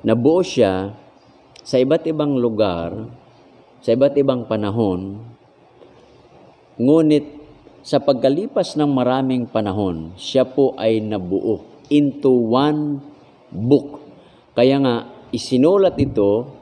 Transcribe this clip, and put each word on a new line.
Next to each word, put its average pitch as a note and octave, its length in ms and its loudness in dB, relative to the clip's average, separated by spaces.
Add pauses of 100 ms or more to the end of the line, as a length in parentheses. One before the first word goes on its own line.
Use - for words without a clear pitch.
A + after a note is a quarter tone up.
Nabuo A#2+ 400 2
siya G2 480 0 (720)
sa B2+ 160 -2
iba't C#3 240 0
ibang D3+ 320 -2
lugar, G#2 720 -2 (720)
sa A#2 160 0
iba't C#3 240 2
ibang C3 240 0
panahon. G#2 800 -4 (1500)
Ngunit D3+ 480 4 (560)
sa - 240 -2
pagkalipas D3 720 0
ng D3 160 0
maraming B2+ 560 0
panahon, F#2+ 720 -4
siya - 240 0
po - 320 0
ay A2+ 240 0
nabuo G2+ 640 -2 (240)
into D3 400 2
one C#3 720 2 (560)
book. A#2+ 480 0 (480)
Kaya C3+ 320 2
nga, A#2+ 240 -2 (240)
isinulat E3+ 640 2
ito A2 560 0 (100)